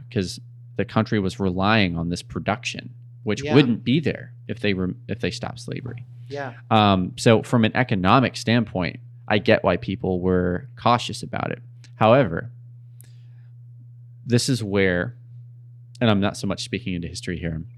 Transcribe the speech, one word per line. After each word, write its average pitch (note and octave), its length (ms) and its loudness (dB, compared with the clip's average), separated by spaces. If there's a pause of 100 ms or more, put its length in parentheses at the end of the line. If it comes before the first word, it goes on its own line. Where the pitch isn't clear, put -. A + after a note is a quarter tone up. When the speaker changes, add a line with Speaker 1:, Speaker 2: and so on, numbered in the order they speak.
(100)
Speaker 1:
'cause F#2+ 300 -4 (360)
the G2+ 100 -2
country A2 340 0
was F#2 180 -4
relying F#2+ 600 0
on E2+ 100 -4
this F2 140 -6
production, - 720 -6 (300)
which G#2+ 200 -4
Speaker 2:
Yeah. D3 100 -2
Speaker 1:
wouldn't A#2+ 300 4
be C#3 160 2
there - 320 -6 (160)
if A2 120 -8
they G#2 120 0
rem-, F#2 240 -4 (100)
if - 140 -8
they F#2 100 -2
stopped - 300 -10
slavery. - 460 -12 (220)
Speaker 2:
Yeah. C3+ 260 -10 (160)
Speaker 1:
Um, G2+ 460 4
so A2+ 260 6
from A2+ 240 2
an - 100 0
economic A2+ 600 2
standpoint, A2 600 -2 (300)
I G#2+ 100 2
get G#2+ 240 4
why F2+ 140 2
people F#2 440 -4
were F2+ 560 0
cautious - 460 0
about - 300 -6
it. - 80 -8 (360)
However, A2+ 540 4 (1700)
this A#2+ 240 2
is A2+ 160 0
where, F#2+ 500 2 (840)
and A#2 100 6
I'm G2+ 100 4
not G2+ 180 -2
so - 80 -6
much F#2+ 180 -6
speaking F#2+ 300 -6
into E2 120 -6
history E2+ 320 -8
here, E2+ 160 -6
I'm D#2+ 240 -10